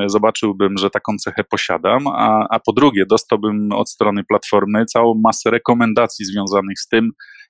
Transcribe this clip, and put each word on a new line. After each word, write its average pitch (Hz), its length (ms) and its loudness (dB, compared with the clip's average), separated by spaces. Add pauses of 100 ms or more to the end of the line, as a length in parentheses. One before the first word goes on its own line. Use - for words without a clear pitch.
zobaczyłbym, 101 720 0
że 95 120 0
taką 104 280 -4
cechę - 260 -6
posiadam, 104 640 -2
a, 110 420 0
a 113 100 0
po 110 140 -2
drugie 113 320 4
dostałbym 104 680 0
od 101 180 -2
strony 101 340 -4
platformy 104 600 0
całą 117 380 2
masę 110 280 0
rekomendacji 117 720 0
związanych 98 540 -4
z - 80 -12
tym, 113 240 2 (380)